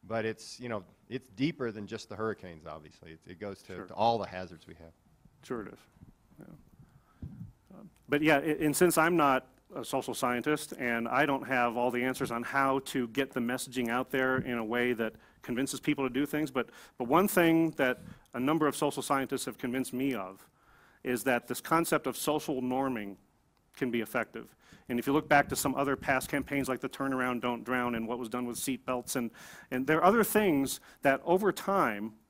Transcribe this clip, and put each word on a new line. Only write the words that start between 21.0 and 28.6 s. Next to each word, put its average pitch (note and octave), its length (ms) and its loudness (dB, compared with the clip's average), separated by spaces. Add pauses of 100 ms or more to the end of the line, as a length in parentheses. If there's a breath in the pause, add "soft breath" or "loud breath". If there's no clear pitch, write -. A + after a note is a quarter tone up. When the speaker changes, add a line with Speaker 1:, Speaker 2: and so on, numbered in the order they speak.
Speaker 2:
is B2 220 -2
that B2 240 2
this B2 120 -4
concept E3 460 2
of B2+ 100 -4
social D3 460 -2
norming B2+ 540 -2 (580)
can B2+ 160 -2
be A#2 100 0
effective. A2+ 540 -4 (340 soft breath)
And A#2+ 120 -2
if - 80 -2
you C#3 40 2
look D#3 160 2
back C#3+ 200 6
to - 80 -4
some C3+ 180 0
other C#3 220 0
past C3 320 -2
campaigns C#3 400 -2
like B2+ 100 -2
the C3+ 100 -8
Turnaround, B2+ 520 -2
Don't A#2+ 240 -2
Drown, B2 320 0
and A2+ 100 -4
what A#2+ 140 -6
was A#2 80 -8
done B2 180 -4
with A#2 100 -6
seat B2+ 300 -6